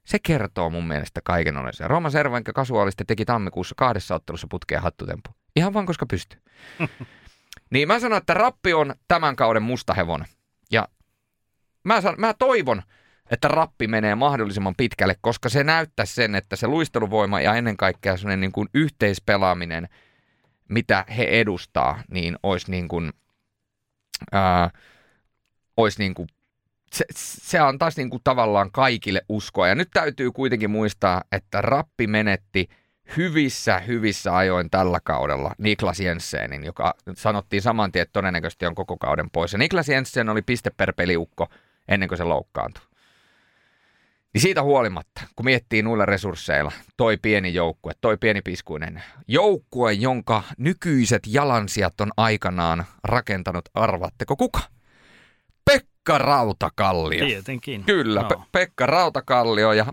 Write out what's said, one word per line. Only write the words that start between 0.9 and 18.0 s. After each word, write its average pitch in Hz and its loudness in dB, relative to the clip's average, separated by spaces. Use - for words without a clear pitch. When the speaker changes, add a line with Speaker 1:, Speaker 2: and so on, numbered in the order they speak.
Speaker 1:
kaiken 82 0
oleellisen. 65 -8
Roman 160 0
Cervenka 131 -2
kasuaalisti 110 0
teki 107 -2
tammikuussa 98 -4
kahdessa 107 -2
ottelussa - -8
putkeen - -6
hattutempu. 87 -6
Ihan 180 2
vaan 208 -2
koska 175 -4
pystyy. - -8
<laughs> 170 -4
Niin 135 2
mä 220 4
sanon, 220 0
että 226 0
Rappi 202 0
on 151 2
tämän 160 2
kauden 113 4
musta 117 -2
hevonen. 82 -2
Ja 113 0
mä 220 2
san-, 285 0
mä 220 0
toivon, 175 2
että 147 0
Rappi 151 0
menee 107 2
mahdollisimman 107 0
pitkälle, 98 2
koska 120 -2
se 139 2
näyttää 156 0
sen, 107 0
että 98 -4
se - -2
luisteluvoima 107 0
ja 104 4
ennen 117 -2
kaikkea 95 0